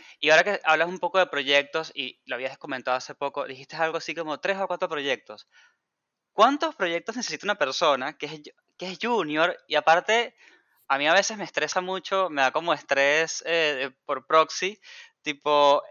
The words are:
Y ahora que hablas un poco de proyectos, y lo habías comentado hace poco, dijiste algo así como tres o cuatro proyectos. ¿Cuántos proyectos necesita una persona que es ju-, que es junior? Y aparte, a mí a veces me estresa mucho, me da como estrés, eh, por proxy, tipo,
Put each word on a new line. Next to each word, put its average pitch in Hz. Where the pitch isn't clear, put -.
Y 147
ahora 160
que 202
hablas 160
un 185
poco 180
de 180
proyectos, 143
y 135
lo 131
habías 131
comentado 131
hace 131
poco, 143
dijiste 131
algo 160
así 156
como 156
tres 190
o 190
cuatro 175
proyectos. 139
¿Cuántos 294
proyectos 170
necesita 160
una 202
persona 139
que 151
es 147
ju-, 151
que 180
es 180
junior? 170
Y 151
aparte, 175
a 139
mí 143
a 156
veces 196
me 202
estresa 151
mucho, 185
me 143
da 131
como 165
estrés, 143
eh, 151
por 135
proxy, 160
tipo, 147